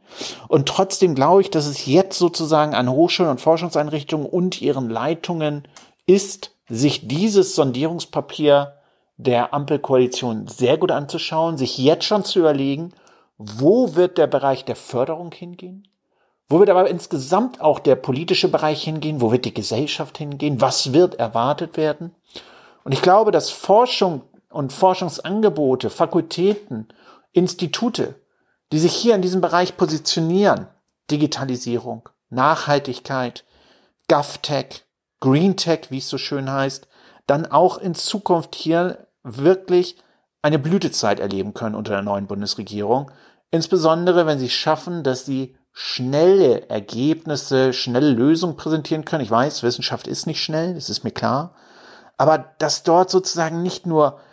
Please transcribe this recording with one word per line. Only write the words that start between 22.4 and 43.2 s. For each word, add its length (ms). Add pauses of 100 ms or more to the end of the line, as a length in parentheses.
Und 80
ich 100
glaube, 300
dass 180
Forschung 720 (280)
und 220
Forschungsangebote, 1160
Fakultäten, 960 (460)
Institute, 800 (560)
die 80
sich 140
hier 240
in 60
diesem 180
Bereich 360
positionieren, 920 (420)
Digitalisierung, 960 (220)
Nachhaltigkeit, 1160 (640)
GovTech, 760 (340)
GreenTech, 720
wie 80
es 100
so 80
schön 360
heißt, 340 (400)
dann 200
auch 320
in 180
Zukunft 580
hier 540 (160)
wirklich 720 (460)
eine 180
Blütezeit 580
erleben 360
können 200
unter 160
der 120
neuen 260
Bundesregierung. 840 (400)